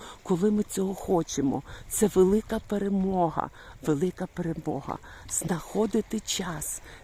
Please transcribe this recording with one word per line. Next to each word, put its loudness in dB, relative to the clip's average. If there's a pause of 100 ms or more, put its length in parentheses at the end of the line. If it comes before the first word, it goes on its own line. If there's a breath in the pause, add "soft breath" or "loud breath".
(220 loud breath)
коли 2
ми 4
цього -2
хочемо. 2 (260 loud breath)
Це 4
велика 6
перемога, 0 (320 loud breath)
велика 0
перемога. -4 (320 loud breath)
Знаходити -2
час -6 (220 loud breath)